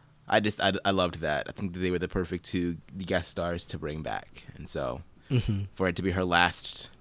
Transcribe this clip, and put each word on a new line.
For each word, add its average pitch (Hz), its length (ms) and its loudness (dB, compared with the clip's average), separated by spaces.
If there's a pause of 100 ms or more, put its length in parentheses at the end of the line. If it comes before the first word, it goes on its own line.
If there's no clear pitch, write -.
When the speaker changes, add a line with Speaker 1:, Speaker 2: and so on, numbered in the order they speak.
(260)
Speaker 1:
I 107 140 4
just, 104 200 0
I, 98 120 4 (120)
I 98 60 2
loved 90 300 2
that. 76 280 0
I - 40 -8
think 92 220 -4
that 90 60 -6
they 90 120 2
were 87 80 2
the 87 80 -2
perfect 92 380 -2
two 87 320 0 (200)
guest 90 320 0
stars 87 360 -2
to - 120 -6
bring 78 240 -6
back. - 440 -8 (100)
And - 120 -12
so 64 340 -4 (280)
Speaker 2:
Mm-hmm. 107 320 2 (120)
Speaker 1:
for 95 140 2
it 87 80 0
to 87 60 -4
be 92 80 2
her 92 140 2
last, 87 680 2 (100)